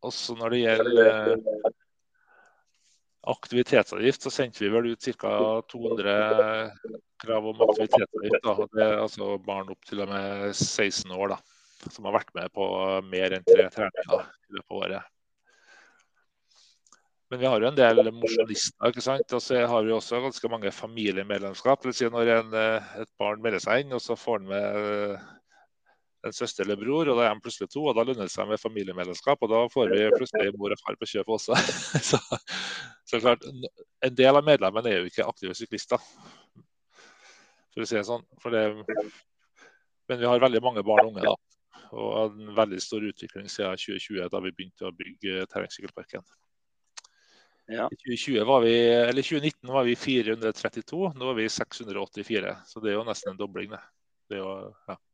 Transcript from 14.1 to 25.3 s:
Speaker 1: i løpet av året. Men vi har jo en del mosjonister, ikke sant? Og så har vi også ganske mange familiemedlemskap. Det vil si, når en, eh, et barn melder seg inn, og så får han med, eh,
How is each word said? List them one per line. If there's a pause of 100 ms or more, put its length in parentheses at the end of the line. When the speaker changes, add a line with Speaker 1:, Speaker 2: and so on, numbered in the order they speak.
Speaker 1:
i
løpet
av
året. (2250)
Men
vi
har
jo
en
del
mosjonister,
ikke
sant?
Og
så
har
vi
også
ganske
mange
familiemedlemskap.
Det
vil
si,
når
en,
eh, (200)
et
barn
melder
seg
inn,
og
så
får
han
med,
eh, (1080)